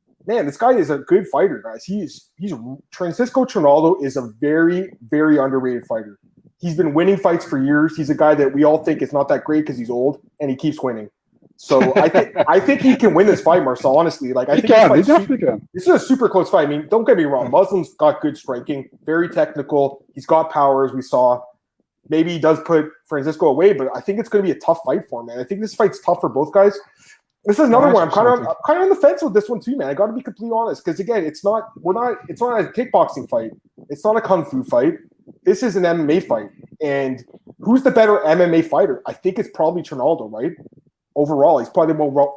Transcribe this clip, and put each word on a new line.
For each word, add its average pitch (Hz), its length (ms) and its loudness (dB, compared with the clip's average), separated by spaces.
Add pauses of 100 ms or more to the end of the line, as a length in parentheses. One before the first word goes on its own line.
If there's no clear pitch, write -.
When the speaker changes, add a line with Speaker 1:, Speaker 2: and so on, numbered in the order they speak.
(260)
Speaker 1:
Man, 208 200 -4
this 143 120 -8
guy 247 140 2
is 190 180 0
a 147 100 -4
good 180 280 0
fighter, 143 360 -2
guys. 113 200 -16
He's, 185 540 -10
he's, 185 160 -10 (380)
Francisco 233 540 -4
Trinaldo 160 580 2
is 135 120 -6
a 127 140 -6 (100)
very, 165 560 0 (140)
very 151 280 2
underrated 131 480 -2
fighter. 104 320 -10 (420)
He's 165 180 -6
been 165 160 0
winning 180 240 2
fights 175 280 -2
for 139 160 -4
years. 147 360 2
He's 147 120 -2
a 151 60 -2
guy 151 200 4
that 139 180 2
we 139 100 2
all 156 200 4
think 151 180 -4
is 131 100 -6
not 139 180 -2
that 143 140 -2
great 151 240 -2
'cause 143 100 -8
he's 120 120 -8
old, 123 300 -2 (200)
and 147 100 -4
he 131 60 -6
keeps 147 260 -6
winning. 110 280 -8 (480)
So 131 380 2
I 160 140 4
think - 260 0
Speaker 2:
<laughs> 147 140 0
Speaker 1:
I 170 100 4
think 277 220 0
he 254 140 4
can 208 180 2
win 185 140 4
this 190 140 2
fight, 165 220 4
Marcel. 131 340 0
Honestly, 151 360 -2
like, 123 160 -2
I 147 60 0
Speaker 2:
He 151 60 2
Speaker 1:
think 233 120 4
this 220 40 8
Speaker 2:
can. 220 120 8
He 214 60 4
Speaker 1:
fight's 196 120 4
su-, 285 60 6
Speaker 2:
definitely 285 320 0
can. - 280 -2
Speaker 1:
this 359 140 -10
is 359 60 6
a 277 60 4
super 262 280 0
close 180 220 0
fight. 160 180 2
I - 20 -4
mean, 147 200 -6
don't 220 160 0
get 220 120 4
me 165 80 0
wrong. 135 200 -2
Speaker 2:
Yeah. 120 60 -8
Speaker 1:
Muslim's 185 420 0
got 156 280 0
good 151 160 -4
striking, 135 520 -8 (160)
very 170 240 -2
technical. 147 760 -2 (120)
He's 131 100 -16
got 160 260 2
power, 139 340 2
as 127 80 -4
we 127 80 -8
saw. 123 400 0 (680)
Maybe 160 220 0
he 170 80 -6
does 151 240 2
put 156 260 0 (180)
Francisco 151 400 -2
away, 160 260 4
but 139 220 -4
I 117 60 -12
think 202 180 -6
it's 214 100 -8
gonna 202 140 0
be 196 80 0
a 196 80 -4
tough 165 260 -2
fight 165 240 -4
for 117 120 -12
him, 117 60 -16
man. 120 120 -12
I 127 40 -8
think 196 180 -8
this 214 140 -10
fight's - 240 0
tough 170 200 -2
for 165 100 -4
both 143 220 -4
guys. 202 260 4 (680)
This 208 140 0
is 302 80 4
another 247 200 4
Speaker 2:
Nice 254 80 4
Speaker 1:
one. 185 120 4
I'm 151 60 -8
kinda, 220 180 4
Speaker 2:
percentage. 247 180 -2
Speaker 1:
I'm 165 60 -6 (100)
kinda 330 180 0
on 381 60 4
the 392 60 2
fence 330 280 2
with 247 100 -2
this 208 160 0
one 233 100 -6
too, 262 180 -8
man. 175 100 -6
I 139 60 -4
gotta 208 200 -2
be 233 100 -10
completely 226 340 -10
honest, 220 260 -6
'cause 160 160 -4
again, 196 260 -4
it's 151 180 -10
not, 214 260 -2 (120)
we're 175 120 -2
not, 233 240 -4 (100)
it's 170 140 -12
not 240 180 0
a 185 60 0
kickboxing 208 640 -2
fight. 117 220 -6 (380)
It's 143 140 -12
not 214 140 0
a 220 40 -2
kung 185 240 0
fu 131 180 -6
fight. 131 320 0 (480)
This 370 200 0
is 214 120 -2
an 185 100 0
M 170 160 0
M 147 80 -2
A 160 100 2
fight, 110 300 -4 (320)
and 139 420 -4 (360)
who's 247 240 2
the 269 80 2
better 214 340 4
M 165 160 2
M 175 120 2
A 165 80 4
fighter? 156 460 0
I 117 60 -8
think 185 260 -4
it's 202 140 -6
probably 170 300 -2
Trinaldo, 135 440 -4
right? 113 240 -8 (640)
Overall, 147 420 2
he's 117 100 -8
probably 165 240 0
the 156 40 -6
more, 143 400 0